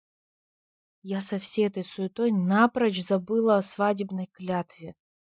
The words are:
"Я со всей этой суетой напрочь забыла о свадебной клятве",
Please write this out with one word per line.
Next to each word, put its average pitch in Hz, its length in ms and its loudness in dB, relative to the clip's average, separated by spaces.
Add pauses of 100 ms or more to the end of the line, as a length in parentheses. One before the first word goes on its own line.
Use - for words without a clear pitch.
(1000)
"Я 190 200 -6
со 196 180 -4
всей 208 260 0
этой 196 180 -4
суетой 214 480 -2
напрочь 202 720 2
забыла 208 540 2
о 190 60 2
свадебной 196 640 -2
клятве", 180 680 -6 (400)